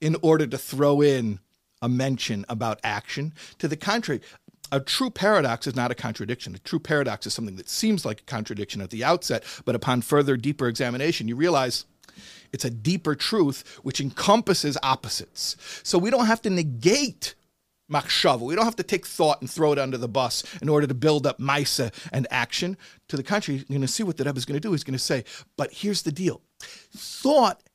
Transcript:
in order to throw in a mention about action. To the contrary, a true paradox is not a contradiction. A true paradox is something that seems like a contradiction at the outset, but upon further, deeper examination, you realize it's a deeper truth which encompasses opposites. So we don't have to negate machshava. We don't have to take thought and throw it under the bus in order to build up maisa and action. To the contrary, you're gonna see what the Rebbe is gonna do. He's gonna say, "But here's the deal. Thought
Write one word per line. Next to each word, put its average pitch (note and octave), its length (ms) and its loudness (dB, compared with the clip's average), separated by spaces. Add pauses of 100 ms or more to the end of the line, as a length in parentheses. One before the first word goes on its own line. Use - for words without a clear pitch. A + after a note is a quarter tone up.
in D#3 220 2
order D#3 240 6
to A#2+ 100 -6
throw C#3+ 440 2
in B2 380 4 (440)
a A#2+ 40 0
mention B2 600 0
about A2 340 -4
action. A2+ 500 -4 (260)
To F3 80 -2
the D3+ 100 -2
contrary, G3+ 440 -2 (500)
a C#3 80 2
true B3 320 -2
paradox D#3+ 560 2
is B2 80 -4
not B2 160 0
a B2 40 -4
contradiction. G#2+ 600 -8
A F#2+ 40 -14
true - 200 -4
paradox C#3 480 -2
is G2+ 80 -4
something G2+ 220 -8
that - 120 -16
seems G#3+ 360 0
like A2 160 -6
a - 20 -20
contradiction G#2+ 580 -6
at F#2 80 -10
the A2+ 140 -6
outset, D3+ 400 0 (220)
but B2 100 0
upon B2 260 0
further, C#3 340 2
deeper C3 320 -2
examination, B2 600 -2
you A#2+ 80 -4
realize C3+ 500 0 (680)
it's - 140 -6
a B2 60 -2
deeper D3+ 420 0
truth C#3+ 680 -2
which C#3 180 -4
encompasses D3+ 800 2
opposites. - 760 -4 (260)
So - 160 4
we F#3+ 100 2
don't B3 160 4
have A3+ 160 4
to A3 80 0
negate F3 840 0 (560)
machshava. C#3+ 500 2
We C3 140 -4
don't A3 100 4
have A3+ 120 0
to F3 60 -2
take - 220 -2
thought D3+ 360 2
and C3+ 80 -8
throw D#3 220 2
it C#3+ 80 2
under C3 180 -2
the A#2+ 100 -4
bus A#2+ 360 0 (180)
in C#3 80 -2
order D3 180 4
to B2 60 0
build C#3+ 320 2
up C3+ 140 0
maisa C3+ 540 0 (180)
and C3 180 0
action. F3 480 -2 (320)
To D3 80 -4
the C3+ 60 -4
contrary, D#3 440 -2
you're C#3 100 -2
gonna C3+ 100 0
see - 160 -2
what E3+ 140 -4
the C3 80 0
Rebbe C#3 120 -2
is A#2+ 80 -6
gonna D#3 140 -4
do. G#3 140 -4
He's D3 100 -2
gonna C3 160 -4
say, B2+ 240 -2 (320)
"But C#3+ 160 -4
here's G3+ 300 -4
the D#3+ 100 -4
deal. F3 300 -4 (180)
Thought - 1040 0 (120)